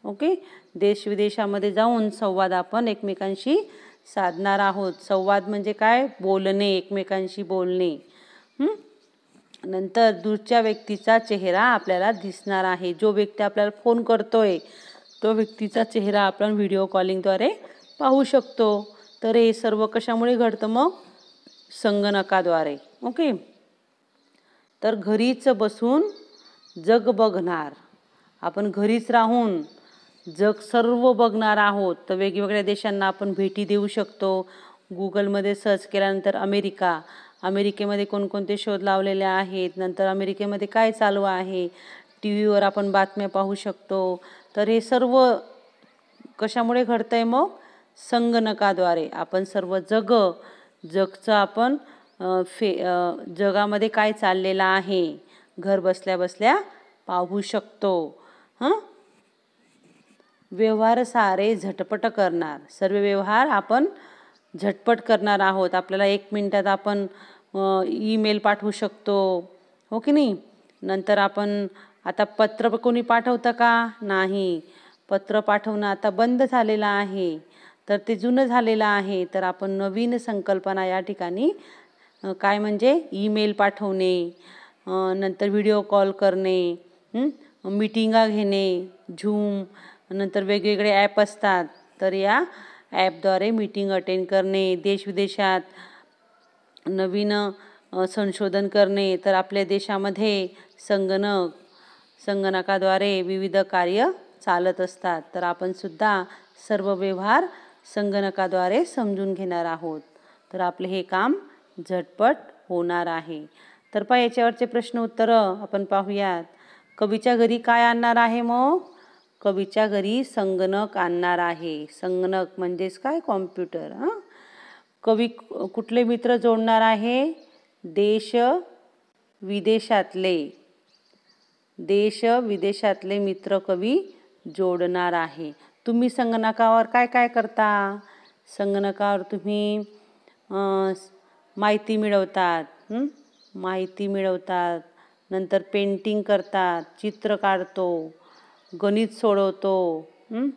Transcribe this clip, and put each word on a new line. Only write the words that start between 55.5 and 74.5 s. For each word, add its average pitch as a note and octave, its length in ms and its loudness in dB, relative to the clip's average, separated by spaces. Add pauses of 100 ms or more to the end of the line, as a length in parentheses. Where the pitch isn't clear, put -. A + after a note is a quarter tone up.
घर F#3+ 200 0
बसल्या F#3 380 -2
बसल्या G#3+ 420 2 (480)
पाहू F3+ 340 -2
शकतो. F#3+ 840 -2 (380)
हं? C#4 100 0 (1800)
व्यवहार A3 520 2
सारे G#3+ 520 2
झटपट F#3+ 500 -6
करणार, E3+ 540 -2 (100)
सर्व G3 260 -2
व्यवहार G3+ 520 2
आपण A#3+ 380 2 (760)
झटपट G3+ 380 0
करणार G#3 400 2
आहोत. F#3+ 360 2
आपल्याला F#3+ 300 0
एक G3+ 260 0
मिनिटात G3+ 360 0
आपण, G3+ 400 0 (480)
अ, F#3+ 320 0
ईमेल G#3+ 500 0
पाठवू G#3 340 0
शकतो, G3 800 -2 (420)
हो A3 80 -4
की D4 120 0
नाही? C#4 240 4 (460)
नंतर F#3+ 360 0
आपण G3+ 500 0 (380)
आता F#3 180 -2
पत्र G#3+ 460 0
कोणी A#3 320 0
पाठवतं A#3+ 500 2
का? A#3 360 4 (140)
नाही, F#3+ 600 0 (480)